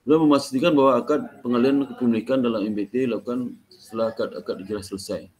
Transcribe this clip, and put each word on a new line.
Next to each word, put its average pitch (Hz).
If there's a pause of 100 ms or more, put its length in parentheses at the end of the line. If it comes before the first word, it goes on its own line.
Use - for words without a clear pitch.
Beliau 156
memastikan 139
bahwa 135
akad -
pengalihan 127
kepemilikan 120
dalam 113
M 107
B 101
T 127
dilakukan 120 (160)
setelah 113
akad, 107
akad 98
ijarah 101
selesai. 95 (120)